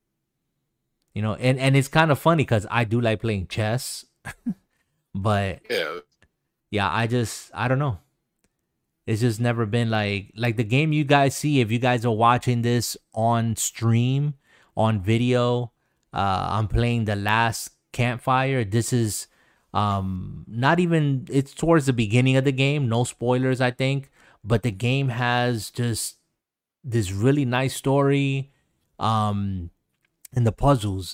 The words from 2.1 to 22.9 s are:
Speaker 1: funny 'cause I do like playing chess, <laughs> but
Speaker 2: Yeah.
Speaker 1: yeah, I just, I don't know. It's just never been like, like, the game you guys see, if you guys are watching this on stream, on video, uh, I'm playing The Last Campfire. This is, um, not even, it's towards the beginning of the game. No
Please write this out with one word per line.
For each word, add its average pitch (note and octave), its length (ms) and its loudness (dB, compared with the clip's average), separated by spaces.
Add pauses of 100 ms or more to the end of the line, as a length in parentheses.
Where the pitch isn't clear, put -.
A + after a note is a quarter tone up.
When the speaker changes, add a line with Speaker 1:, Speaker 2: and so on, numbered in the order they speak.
Speaker 1:
funny E3 300 2
'cause G#2 260 0
I A#2+ 140 0
do A2+ 160 0
like A2 200 0
playing G#2 280 -4
chess, - 580 -4 (180)
<laughs> - 920 -14
but G2+ 540 0
Speaker 2:
Yeah. F2 320 -4 (680)
Speaker 1:
yeah, G2+ 220 0
I A2+ 160 0
just, A#2 440 -4
I A2 140 -4
don't C3 140 0
know. B2 180 -2 (1080)
It's A2 160 0
just A2+ 180 0
never A#2+ 260 0
been A2+ 240 0
like, G2+ 460 -2
like, A#2 200 -2
the A#2+ 80 -2
game C#3+ 280 2
you D3+ 100 2
guys C#3 320 4
see, D3 260 0
if A2 120 2
you A#2+ 80 0
guys B2 240 0
are A#2+ 100 2
watching A#2 480 2
this A#2+ 340 0 (180)
on A2+ 420 0
stream, B2+ 800 0 (420)
on G#2+ 260 2
video, A#2+ 680 0 (400)
uh, F#2+ 400 -2
I'm G#2+ 160 0
playing A#2 380 0
The G#2 100 -2
Last A2 540 0 (220)
Campfire. B2+ 720 0
This A2 280 -2
is, A2+ 340 -2 (480)
um, G2 720 -2
not C3+ 320 0
even, D3+ 520 0
it's C3+ 240 -2
towards D#3+ 320 2
the C3+ 60 2
beginning B2 440 2
of C3+ 80 2
the C#3+ 80 2
game. C#3 360 0
No A#2 160 0